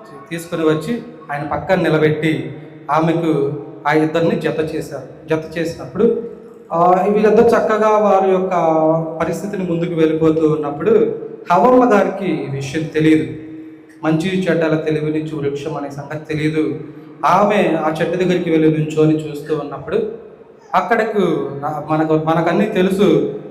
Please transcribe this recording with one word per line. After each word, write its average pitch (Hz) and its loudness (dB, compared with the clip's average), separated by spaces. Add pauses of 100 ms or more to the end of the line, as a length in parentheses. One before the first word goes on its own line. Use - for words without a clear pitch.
(300)
తీసుకుని 165 -6
వచ్చి 160 0 (300)
ఆయన 147 -4
పక్కన 165 -2
నిలబెట్టి, 151 0 (340)
ఆమెకు 160 0 (340)
ఆ 147 2
ఇద్దరిని 156 2
జత 156 -4
చేశారు. - -12
జత 156 -4
చేసినప్పుడు, 165 -2 (440)
ఆ, 180 4
వీళ్ళిద్దరు 214 4
చక్కగా 220 2
వారి 196 4
యొక్క 185 0 (720)
పరిస్థితిని 185 -4
ముందుకు 165 -2
వెళ్ళిపోతూ 160 2
ఉన్నప్పుడు, 151 0 (380)
హవ్వమ్మ 240 6
గారికి 185 0
ఈ 139 -4
విషయం 139 -6
తెలియదు, 156 2 (760)
మంచి 180 0
చెడ్డల 160 2
తెలివినిచ్చు 156 -4
వృక్షం 139 -6
అనే 139 -8
సంగతి 147 -10
తెలియదు. 151 -2 (460)
ఆమె 185 4 (100)
ఆ 156 0
చెట్టు 170 -2
దగ్గరికి 175 0
వెళ్ళి 156 4
నుంచొని 156 2
చూస్తూ - -6
ఉన్నప్పుడు, 147 -4 (720)
అక్కడకు 190 0 (120)
నా-, 147 -6
మనకు, 156 2
మనకన్నీ 165 2
తెలుసు, 190 2 (160)